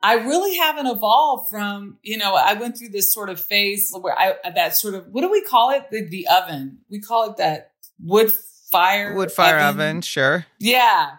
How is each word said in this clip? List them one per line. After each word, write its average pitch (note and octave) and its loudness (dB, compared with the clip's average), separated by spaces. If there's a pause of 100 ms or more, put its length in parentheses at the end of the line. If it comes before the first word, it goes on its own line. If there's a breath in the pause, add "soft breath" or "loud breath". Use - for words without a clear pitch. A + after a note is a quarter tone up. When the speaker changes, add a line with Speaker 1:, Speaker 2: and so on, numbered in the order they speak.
Speaker 1:
I G#3+ 4
really F4 0
haven't D4+ -2
evolved B3 2
from, G3+ -8
you A3 -8
know, G3+ 0
I D#3 4
went A#3 -6
through A#3 -18
this G3 -2
sort G3+ -6
of F3 -12
phase G3+ -2
where F#3 -4
I, F#3+ 2 (200)
that E3+ 0
sort G3+ -4
of, F#3+ -12
what A#3+ -6
do F#4 -2
we G#4 2
call B3 2
it? C#4 -2
The, G#3+ -6
the F3+ -8
oven. D#3+ -2 (100)
We G#3 -12
call A3+ -2
it - -12
that D#3+ -4 (260)
wood G#3 4 (400)
fire G3+ 2
Speaker 2:
Wood F#3+ -4
fire D#3+ 4
Speaker 1:
oven. C#3+ 2
Speaker 2:
oven, D#3 -2
sure. D3 0 (140)
Speaker 1:
Yeah. G#3+ 2